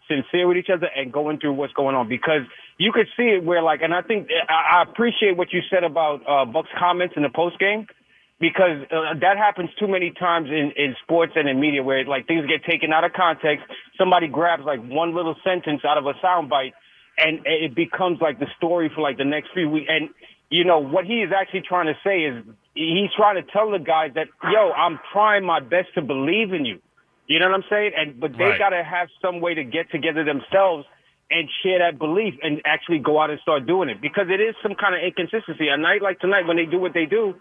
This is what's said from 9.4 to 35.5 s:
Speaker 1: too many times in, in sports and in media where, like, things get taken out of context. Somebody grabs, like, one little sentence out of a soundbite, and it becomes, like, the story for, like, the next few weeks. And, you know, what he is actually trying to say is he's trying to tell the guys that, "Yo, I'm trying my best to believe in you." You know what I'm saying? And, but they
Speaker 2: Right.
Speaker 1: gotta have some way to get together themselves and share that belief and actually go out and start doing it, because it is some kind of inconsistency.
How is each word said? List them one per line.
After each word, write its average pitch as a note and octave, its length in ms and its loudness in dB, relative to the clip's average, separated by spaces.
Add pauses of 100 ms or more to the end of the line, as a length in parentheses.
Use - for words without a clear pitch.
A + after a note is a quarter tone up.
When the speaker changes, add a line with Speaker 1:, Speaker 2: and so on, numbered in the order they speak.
Speaker 1:
too G#3 80 0
many F#3 240 0
times E3 400 -2
in, D3 260 0
in C#3 260 -2
sports E3 340 0
and D3+ 120 0
in C3 120 0
media C#3+ 220 2
where, C3+ 220 0
like, C3+ 220 -4
things E3 200 0
get D3+ 180 -2
taken D#3 280 0
out D#3+ 120 2
of E3+ 80 -2
context. D#3+ 520 0 (340)
Somebody F3+ 300 4
grabs, D#3 360 0
like, C#3 180 -2
one D#3+ 320 -2
little E3 300 -2
sentence E3 420 -2
out D3+ 120 4
of C3+ 80 -2
a C#3 80 -2 (100)
soundbite, D3+ 480 0 (460)
and D#3+ 260 2
it D3+ 300 -2
becomes, E3+ 460 -2
like, D3+ 200 0
the C#3+ 60 -2 (100)
story E3+ 380 0
for, D#3 80 -4
like, C#3 160 -2
the C3+ 60 -2
next D3 280 -2
few F3 160 0
weeks. D3+ 220 -2
And, D#3+ 180 0 (400)
you E3+ 160 2
know, E3+ 140 6
what D3+ 260 0
he A3+ 180 -2
is E3+ 160 -4
actually F#3+ 300 -4
trying F3+ 180 0
to D3+ 160 -2
say G3 200 2
is B2+ 200 -4 (320)
he's E3 400 0
trying G#3 220 4
to E3+ 60 -2 (100)
tell G#3+ 180 2
the G3+ 80 0
guys D#3+ 360 0
that, D#3+ 120 -2 (160)
"Yo, G3 300 4
I'm D#3+ 260 0 (140)
trying G3+ 320 4
my E3 160 2
best E3+ 340 -2
to F3+ 80 -2
believe D#3 520 0
in D#3 100 -2
you." G2+ 160 -6 (460)
You D#3 120 0
know F3 120 4
what F#3+ 60 2
I'm G3 140 -4
saying? G#3 260 0
And, D3 220 -6
but C3+ 180 -6
they F3 80 0
Speaker 2:
Right. G3+ 140 4
Speaker 1:
gotta F#3+ 240 2
have F3 260 -4 (140)
some F3+ 180 -4
way E3+ 140 -2
to D#3 80 -4
get D3 300 -6
together D#3 320 -2
themselves D3+ 640 0 (440)
and D#3+ 180 -2 (140)
share F#3 160 2
that E3+ 200 0
belief E3+ 440 -2
and D3+ 220 -2
actually D#3 340 0
go D3+ 220 2
out D3+ 100 2
and D3 100 -6
start D3 260 0
doing F3 220 0
it, G#2 120 -8
because E3 300 -2
it F#3+ 100 0
is A3 220 0
some G3+ 120 -4
kind F#3+ 220 0
of D#3 60 -4
inconsistency. E3+ 640 -4